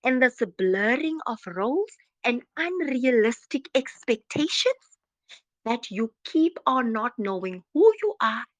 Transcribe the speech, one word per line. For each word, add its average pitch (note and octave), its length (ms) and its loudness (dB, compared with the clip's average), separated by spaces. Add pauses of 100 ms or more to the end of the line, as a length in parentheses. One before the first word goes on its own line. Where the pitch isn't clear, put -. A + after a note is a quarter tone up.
and B3+ 180 2
there's B3 220 2
a A3 40 0
blurring A3 800 0
of A3+ 180 -6
roles A#3+ 460 -2 (320)
and B3 180 0 (140)
unrealistic C4 1200 0
expectations - 1200 -2 (680)
that A#3+ 280 -4
you A3 200 -4 (120)
keep E4 420 0
on B3+ 260 0
not A3+ 260 -4
knowing F#3+ 440 -6 (100)
who G#4 200 6 (100)
you G#4 180 -2
are A3+ 240 -2 (160)